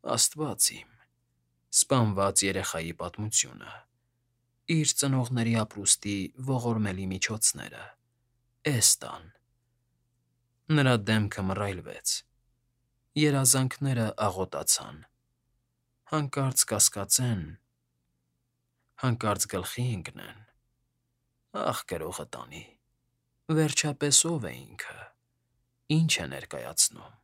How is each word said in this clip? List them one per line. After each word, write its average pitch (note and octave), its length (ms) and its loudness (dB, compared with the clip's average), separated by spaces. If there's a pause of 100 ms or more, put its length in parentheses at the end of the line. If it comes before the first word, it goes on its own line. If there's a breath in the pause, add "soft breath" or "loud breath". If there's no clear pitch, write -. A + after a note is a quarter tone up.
Աստված - 640 0
իմ, - 220 -14 (800)
սպանված G2+ 680 2
երեխայի F#2 500 -2
պատմությունը, F2 800 -6 (960)
իր D#3+ 220 2
ծնողների A#2+ 640 2
ապրուստի G2+ 640 0 (220)
ողորմելի A2+ 680 -2
միջոցները, - 800 -2 (800)
էս C3 300 4
տան։ - 300 -14 (1400)
Նրա C#3 300 6
դեմքը G#2 440 0
մռայլվեց, F#2+ 680 -4 (1040)
երազանքները C3 880 2 (120)
աղոտացան, F#2 840 -2 (1080)
հանկարծ C#3 520 0
կասկածեն, G#2 800 0 (1600)
հանկարծ A2+ 460 0
գլխի A2+ 420 -4
ընկնեն։ - 520 -8 (1120)
Ախ, A2 300 -2
գրողը D#2 420 -6
տանի, B1 380 -16 (840)
վերջապես D3+ 720 2
ով D#3+ 240 -2
է C#2+ 60 -6
ինքը, - 480 -14 (920)
ինչ D#3 220 4
է D#2+ 160 -2
ներկայացնում։ - 960 -4